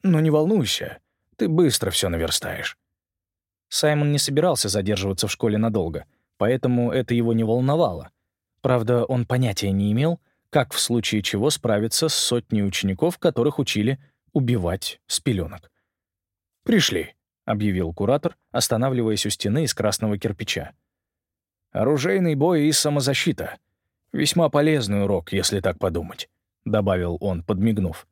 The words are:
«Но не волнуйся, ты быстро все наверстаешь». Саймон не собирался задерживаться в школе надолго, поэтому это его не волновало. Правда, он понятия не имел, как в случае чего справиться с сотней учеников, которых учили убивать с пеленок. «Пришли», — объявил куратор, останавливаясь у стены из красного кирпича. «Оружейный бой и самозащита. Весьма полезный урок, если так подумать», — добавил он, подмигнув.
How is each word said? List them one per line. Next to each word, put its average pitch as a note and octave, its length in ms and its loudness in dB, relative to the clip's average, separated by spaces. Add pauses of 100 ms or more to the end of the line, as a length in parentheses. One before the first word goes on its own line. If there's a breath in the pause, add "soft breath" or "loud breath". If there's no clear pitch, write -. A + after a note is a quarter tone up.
«Но E3 200 4
не D#3+ 80 4
волнуйся, D3+ 680 2 (360)
ты G3+ 140 0
быстро D3+ 420 2
все - 160 -2
наверстаешь». - 680 -4 (920)
Саймон D3 460 2
не C#3+ 60 0
собирался C#3+ 500 0
задерживаться G2 580 0
в - 40 -4
школе A2 260 0
надолго, G2 480 0 (320)
поэтому A#2+ 540 2
это B2 220 0
его A#2 200 2
не A2+ 100 2
волновало. B2 680 0 (500)
Правда, A#2+ 420 2
он B2 220 -2
понятия A2+ 460 0
не G2+ 200 2
имел, D#3 280 0 (360)
как C3+ 180 2
в - 60 -4
случае A2+ 420 0
чего G#2+ 280 -2
справиться A2+ 580 0
с D3 80 0
сотней A2+ 500 0
учеников, G2 520 -2
которых C#3+ 420 -2
учили B2+ 400 -2 (320 soft breath)
убивать A2+ 760 -2
с - 140 -6
пеленок. F#2 500 -4 (960)
«Пришли», — D3 500 2 (320)
объявил F#2+ 480 -2
куратор, B2 440 0 (140)
останавливаясь A#2+ 720 0
у G#2+ 40 -2
стены C3+ 360 -2
из - 80 -4
красного G#2 440 -2
кирпича. G2+ 540 -6 (1000)
«Оружейный D#3+ 640 0
бой D3+ 320 2
и D#3+ 40 2
самозащита. C#3+ 840 0 (560)
Весьма D#3+ 340 2
полезный C#3 560 2
урок, G2 300 -2
если G2 260 0
так F2 180 -2
подумать», — E2+ 520 -4 (360)
добавил G2 540 0
он, F2+ 240 -4
подмигнув. G2+ 680 -2